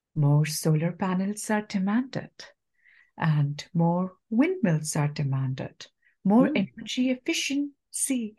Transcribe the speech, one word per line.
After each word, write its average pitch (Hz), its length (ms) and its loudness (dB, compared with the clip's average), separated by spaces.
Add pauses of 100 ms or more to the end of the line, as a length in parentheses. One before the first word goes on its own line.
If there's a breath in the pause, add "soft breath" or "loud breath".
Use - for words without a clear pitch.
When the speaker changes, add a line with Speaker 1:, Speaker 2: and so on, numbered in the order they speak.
(160)
Speaker 1:
more 147 300 4
solar 156 480 0
panels 190 560 -2
are 214 140 0
demanded, 208 680 -2 (880 soft breath)
and 147 560 0
more 175 400 2 (160)
windmills 226 640 0
are 147 140 2
demanded, 135 800 -4 (360)
more 233 260 6
Speaker 2:
Mm. 294 280 0
Speaker 1:
energy 254 320 -2
efficiency 269 1300 -4